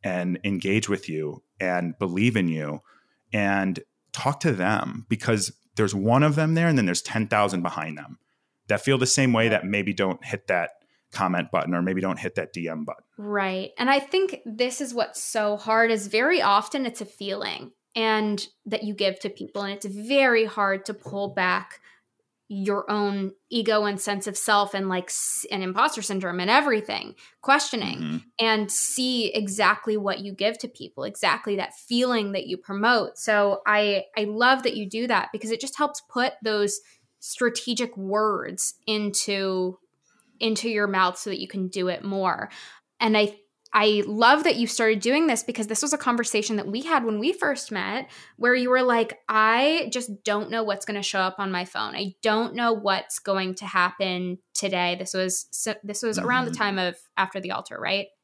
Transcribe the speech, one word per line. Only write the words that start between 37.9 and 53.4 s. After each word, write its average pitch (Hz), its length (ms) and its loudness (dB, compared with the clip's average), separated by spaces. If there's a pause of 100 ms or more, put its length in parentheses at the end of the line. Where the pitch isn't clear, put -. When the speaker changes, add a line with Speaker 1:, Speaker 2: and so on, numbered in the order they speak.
Speaker 2:
words 190 800 -2 (100)
into, 196 920 -2 (640)
into 226 300 0
your 208 160 0
mouth 190 320 2
so - 100 -8
that 196 120 -6
you - 80 -8
can 190 200 -6
do 185 200 -2
it 175 140 -4
more. 196 460 -2 (500)
And 220 160 4
I, 208 220 2 (340)
I 214 360 4
love 233 380 6
that 311 120 4
you 233 100 0
started 220 340 2
doing 285 260 2
this, 233 160 0
because 233 240 -4
this 220 160 -2
was 294 100 0
a 294 60 0
conversation 233 580 0
that - 100 -2
we 208 140 -4
had 302 240 2
when 214 140 0
we 302 160 0
first 294 360 -2
met, 214 380 -4 (300)
where 240 160 4
you 247 160 2
were 254 120 6
like, 233 360 2 (100)
"I 233 640 4
just 240 320 -6
don't 208 260 0
know 226 140 -2
what's 196 220 -2
gonna 202 160 -4
show 196 180 -2
up 190 180 0
on 190 140 -2
my 185 140 -2
phone. - 280 -6
I 190 280 -6
don't 220 320 2
know 233 180 2
what's 208 460 -2
going 190 380 -2